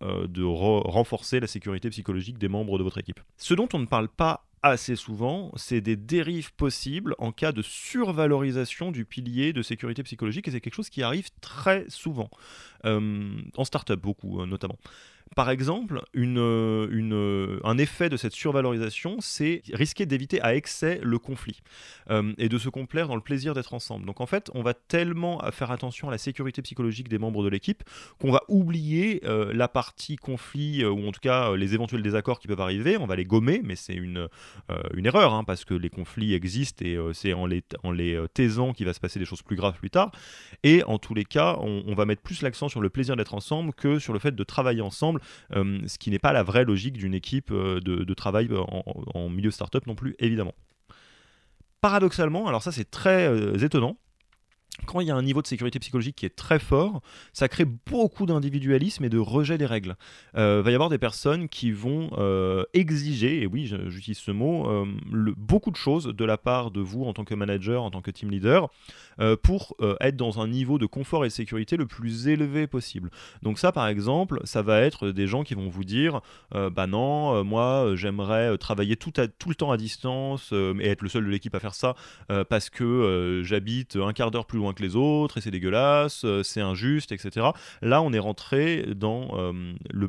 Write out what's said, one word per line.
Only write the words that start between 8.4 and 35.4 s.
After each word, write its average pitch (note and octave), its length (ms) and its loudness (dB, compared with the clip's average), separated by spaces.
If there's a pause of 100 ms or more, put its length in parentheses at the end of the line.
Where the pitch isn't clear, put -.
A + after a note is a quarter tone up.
du B2+ 140 -4
pilier B2+ 480 -2
de B2+ 100 -2
sécurité A#2+ 400 -6
psychologique, A2+ 460 -4
et - 20 -4
c'est B2+ 100 -6
quelque - 140 -10
chose - 160 -8
qui C3+ 140 -4
arrive D3 240 -2 (120)
très - 480 0
souvent, B2 400 -6 (560)
euh, G#2+ 460 0 (260)
en C3+ 80 0
start-up A2 360 -2
beaucoup, F#2+ 400 -6
euh, F2+ 60 -4
notamment. F#2+ 320 -6 (580)
Par B2+ 140 2
exemple, D3+ 500 -2 (140)
une, B2 240 2
euh, A2+ 520 2
une, A2 220 -2
euh, G2 500 0
un A2 140 2
effet D3+ 320 0
de C#3+ 80 -2
cette A2+ 160 -6
survalorisation, C3 880 -2
c'est E3 420 -4 (120)
risquer D3+ 320 -2
d'éviter C3+ 340 -2
à A#2 140 2
excès D#3+ 480 -2
le A#2 160 0
conflit, - 420 -10 (500)
euh, G#2+ 280 0
et A#2 100 2
de A2+ 80 2
se A#2+ 140 -2
complaire D3 380 -4
dans C3 60 -2
le A2+ 60 -2
plaisir C#3+ 320 -4
d'être C3+ 220 -6
ensemble. A2 320 -8
Donc G2 160 -8
en B2 40 -4
fait, G3+ 280 -2
on B2 80 -4
va A#2+ 100 2
tellement E3+ 680 -2
à - 140 -4
faire A#2+ 180 -6
attention B2 380 -6
à - 20 -6
la A2+ 80 -4
sécurité C3+ 440 -6
psychologique A#2+ 460 -4
des A2 100 -2
membres G#2+ 260 -2
de G2+ 60 2
l'équipe G2 340 -2 (340)
qu'on C3+ 140 2
va C3+ 160 6
oublier, E3+ 760 2
euh, G#2+ 280 0
la A#2+ 160 2
partie - 480 -4
conflit, C#3+ 640 -4
euh, A2 60 4
ou G2+ 180 0
en G2+ 60 -2
tout - 80 -14
cas, B2+ 300 2
euh, F#2+ 80 2
les G2 160 2
éventuels A2+ 280 -2
désaccords G#2+ 380 0
qui - 80 -14
peuvent G2 140 -2
arriver, G#2 340 2
on E3+ 100 -2
va F#2+ 80 -2
les F#2 120 -2
gommer, A2+ 360 4
mais G2 140 -6
c'est - 180 -12
une, F2+ 340 -6 (420)
euh, E2+ 100 -4 (140)
une F2+ 100 -2
erreur, C#3 300 6
hein, G#2+ 100 0